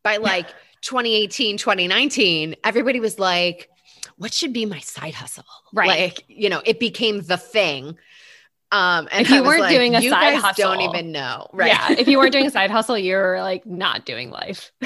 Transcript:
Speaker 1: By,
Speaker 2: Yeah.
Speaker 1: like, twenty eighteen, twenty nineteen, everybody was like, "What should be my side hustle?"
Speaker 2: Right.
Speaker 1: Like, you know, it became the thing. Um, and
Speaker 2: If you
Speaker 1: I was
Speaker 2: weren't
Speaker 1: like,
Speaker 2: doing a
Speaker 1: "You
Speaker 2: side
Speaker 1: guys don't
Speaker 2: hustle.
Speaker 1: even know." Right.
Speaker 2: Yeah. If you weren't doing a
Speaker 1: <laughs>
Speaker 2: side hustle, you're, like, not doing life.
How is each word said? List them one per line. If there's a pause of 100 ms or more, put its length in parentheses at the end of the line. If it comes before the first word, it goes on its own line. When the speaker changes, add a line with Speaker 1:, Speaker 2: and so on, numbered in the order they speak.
Speaker 1:
By,
Speaker 2:
Yeah.
Speaker 1:
like, (340)
twenty
eighteen,
twenty
nineteen,
everybody
was
like, (480)
"What
should
be
my
side
hustle?" (300)
Speaker 2:
Right.
Speaker 1:
Like,
you
know,
it
became
the
thing. (760)
Um,
and
Speaker 2:
If
you
Speaker 1:
I
was
Speaker 2:
weren't
Speaker 1:
like,
Speaker 2:
doing
a
Speaker 1:
"You
Speaker 2:
side
Speaker 1:
guys
don't
Speaker 2:
hustle.
Speaker 1:
even
know."
Right.
Speaker 2:
Yeah.
If
you
weren't
doing
a
Speaker 1:
<laughs>
Speaker 2:
side
hustle,
you're,
like,
not
doing
life. (140)